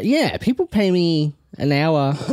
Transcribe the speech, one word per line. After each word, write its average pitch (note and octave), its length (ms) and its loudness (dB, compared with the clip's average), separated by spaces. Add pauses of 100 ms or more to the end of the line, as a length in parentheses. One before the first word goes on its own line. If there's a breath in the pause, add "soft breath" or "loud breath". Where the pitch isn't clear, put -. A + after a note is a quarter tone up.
yeah, C4 340 0
people D4 300 -2
pay G3+ 240 0
me E3 420 0 (240)
an C#3+ 140 0
hour C#3+ 440 0 (180)